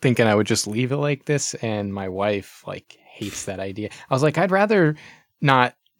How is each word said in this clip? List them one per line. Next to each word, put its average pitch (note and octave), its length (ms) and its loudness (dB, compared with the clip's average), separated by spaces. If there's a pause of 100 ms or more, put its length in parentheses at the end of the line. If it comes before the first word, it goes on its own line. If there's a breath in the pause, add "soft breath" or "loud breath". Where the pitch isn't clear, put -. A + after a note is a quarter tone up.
thinking A#2+ 260 2
I G#2+ 80 4
would G#2 120 2
just A2 200 -2
leave A#2+ 260 -4
it C#3+ 60 -2
like D3 260 -4
this, D3 300 -4
and G#2 380 -4
my G2 160 -8
wife, G2 580 -4
like, - 340 -14
hates - 460 -12
that F#2 120 -8
idea. G2 300 -8 (220 loud breath)
I C#3 40 2
was C3 80 0
like, D3+ 160 2
"I'd F3+ 120 0
rather F#3+ 460 4 (440 loud breath)
not C3 340 4 (260)